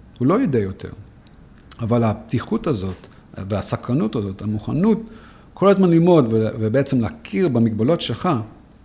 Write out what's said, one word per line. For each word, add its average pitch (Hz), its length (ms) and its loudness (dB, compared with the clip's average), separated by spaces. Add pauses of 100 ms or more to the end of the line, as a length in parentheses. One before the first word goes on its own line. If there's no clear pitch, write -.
(200)
הוא 123 80 0
לא 165 60 4
יודע 196 260 0
יותר. 95 300 -6 (880)
אבל 117 240 0
הפתיחות - 640 -4
הזאת 95 400 -6 (300)
והסקרנות 107 800 -4
הזאת, 101 260 -6
המוכנות, 123 580 0 (540)
כל 190 160 2
הזמן 190 200 6
ללמוד 165 440 6
ו-, 110 140 2 (120)
ובעצם 123 420 0
להכיר 185 460 -2
במגבלות 117 540 2
שלך, 131 280 -4 (560)